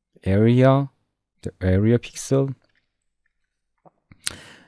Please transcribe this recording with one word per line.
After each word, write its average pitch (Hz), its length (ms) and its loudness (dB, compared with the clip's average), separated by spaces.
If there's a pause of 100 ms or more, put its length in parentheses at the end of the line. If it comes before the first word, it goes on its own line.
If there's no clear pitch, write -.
(220)
area, 127 680 2 (540)
the - 180 -12
area 101 380 2
pixel, 135 560 -6 (2250)